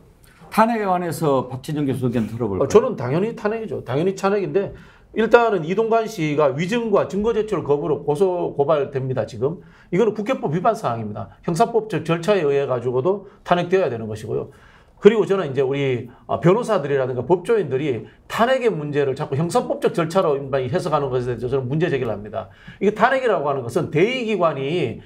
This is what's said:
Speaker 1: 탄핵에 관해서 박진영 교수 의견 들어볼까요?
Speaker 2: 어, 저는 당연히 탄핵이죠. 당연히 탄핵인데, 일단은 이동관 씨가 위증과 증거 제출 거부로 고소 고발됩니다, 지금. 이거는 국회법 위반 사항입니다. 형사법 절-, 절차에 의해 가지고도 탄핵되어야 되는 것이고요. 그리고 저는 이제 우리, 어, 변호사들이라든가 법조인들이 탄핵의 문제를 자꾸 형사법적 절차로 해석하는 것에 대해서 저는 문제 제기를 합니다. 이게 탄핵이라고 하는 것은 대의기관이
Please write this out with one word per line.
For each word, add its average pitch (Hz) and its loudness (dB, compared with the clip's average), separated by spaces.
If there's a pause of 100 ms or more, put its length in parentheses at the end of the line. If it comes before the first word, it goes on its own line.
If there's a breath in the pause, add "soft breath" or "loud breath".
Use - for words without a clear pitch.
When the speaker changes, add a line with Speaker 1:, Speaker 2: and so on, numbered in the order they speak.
(520 loud breath)
Speaker 1:
탄핵에 220 2
관해서 160 0
박진영 143 -4
교수 123 0
의견 113 0
들어볼까요? 110 -2
Speaker 2:
어, - 0
저는 208 4
당연히 160 -2
탄핵이죠. 202 -6
당연히 170 -2
탄핵인데, 196 -2 (400 loud breath)
일단은 220 4
이동관 220 0
씨가 151 0 (100)
위증과 196 0
증거 208 -2
제출 196 -2
거부로 147 -2
고소 175 0
고발됩니다, 135 -2
지금. 135 -4 (300 loud breath)
이거는 208 2
국회법 214 -4
위반 202 2
사항입니다. 110 -6 (140 loud breath)
형사법 214 0
절-, 160 -4
절차에 170 2
의해 139 2
가지고도 127 0 (160 loud breath)
탄핵되어야 175 2
되는 110 -6
것이고요. 123 -6 (500 loud breath)
그리고 208 8
저는 180 0
이제 131 0
우리, 131 0 (180 loud breath)
어, - -2
변호사들이라든가 143 2
법조인들이 147 0 (220 loud breath)
탄핵의 240 2
문제를 143 -2
자꾸 139 -4
형사법적 202 0
절차로 160 0
해석하는 143 -2
것에 127 -2
대해서 123 -4
저는 127 -2
문제 160 0
제기를 123 -2
합니다. 101 -8 (300 loud breath)
이게 202 2
탄핵이라고 220 2
하는 135 -2
것은 123 -2
대의기관이 165 0